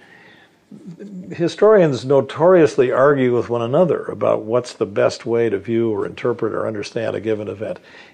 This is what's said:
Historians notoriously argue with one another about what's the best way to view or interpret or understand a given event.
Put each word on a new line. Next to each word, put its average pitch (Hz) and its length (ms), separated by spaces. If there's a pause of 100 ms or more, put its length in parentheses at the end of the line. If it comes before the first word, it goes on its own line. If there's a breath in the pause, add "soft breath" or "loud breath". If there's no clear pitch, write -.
(1300 soft breath)
Historians 165 720
notoriously 139 840
argue 127 440
with 113 140
one 117 140
another 139 440
about 110 360
what's 117 320
the 110 120
best 117 380
way 117 240
to 104 100
view 113 320
or 101 140
interpret 110 480
or - 140
understand 107 500
a 98 40
given 104 280
event. 101 300 (360 loud breath)